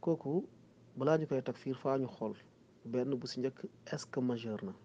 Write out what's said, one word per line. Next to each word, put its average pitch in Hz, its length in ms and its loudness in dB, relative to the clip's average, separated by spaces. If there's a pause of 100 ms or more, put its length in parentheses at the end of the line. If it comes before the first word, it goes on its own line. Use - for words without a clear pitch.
Kooku, 165 440 2 (500)
balaa 143 220 6
ñu 156 100 0
koy 131 140 2
takfiir, 131 340 -2
faa 135 220 2
ñu 131 100 0
xool 107 260 -4 (520)
benn 127 300 0
bu 123 120 -4
si 127 120 -4
njëkk, 131 260 -2 (260)
est-ce 143 140 -4
que - 140 -2
majeur 117 440 0
na? 95 100 -4 (120)